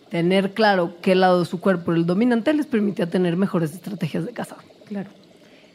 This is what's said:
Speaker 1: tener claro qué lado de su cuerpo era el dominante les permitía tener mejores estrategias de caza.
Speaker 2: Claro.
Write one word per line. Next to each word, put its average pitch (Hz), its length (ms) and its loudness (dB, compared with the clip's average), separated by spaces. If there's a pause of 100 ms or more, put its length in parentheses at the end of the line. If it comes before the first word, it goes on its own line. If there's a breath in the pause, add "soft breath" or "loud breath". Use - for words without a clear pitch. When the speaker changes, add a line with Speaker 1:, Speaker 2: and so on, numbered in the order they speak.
(100)
Speaker 1:
tener 185 440 0
claro 196 480 2
qué 190 140 4
lado 185 240 4
de 170 60 0
su 180 140 -6
cuerpo 180 300 0
era 165 100 2
el 170 60 2
dominante 233 480 2
les 302 120 -2
permitía 202 440 -2
tener 180 260 0
mejores 175 380 0
estrategias 180 500 -8
de 233 80 -10
caza. - 240 -12 (300)
Speaker 2:
Claro. 202 240 -10 (640 loud breath)